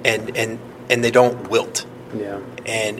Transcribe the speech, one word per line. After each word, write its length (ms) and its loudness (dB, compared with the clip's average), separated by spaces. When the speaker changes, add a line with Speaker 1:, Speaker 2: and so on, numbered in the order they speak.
Speaker 1:
and, 320 0
and, 240 -2
and 120 4
they 100 4
don't 380 6
wilt. 360 0
Speaker 2:
Yeah. 220 -6
Speaker 1:
And, 340 -2